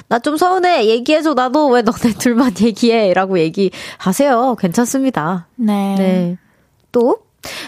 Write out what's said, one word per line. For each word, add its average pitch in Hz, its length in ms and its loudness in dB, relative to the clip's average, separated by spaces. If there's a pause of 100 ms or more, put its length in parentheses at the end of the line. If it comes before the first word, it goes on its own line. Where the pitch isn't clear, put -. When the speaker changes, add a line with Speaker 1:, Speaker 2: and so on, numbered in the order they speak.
Speaker 1:
"나 240 100 0
좀 294 180 -2
서운해. 349 500 2
얘기해줘. 294 480 0
나도 254 340 2
왜 240 140 4
너네 226 320 -2
<laughs> - 40 -12
둘만 240 420 2
얘기해?"라고 202 800 2
얘기하세요. 196 1200 0
괜찮습니다. 190 880 -2 (100)
Speaker 2:
네. 202 420 -2
Speaker 1:
네. 185 400 0 (540)
또? 240 260 2 (500)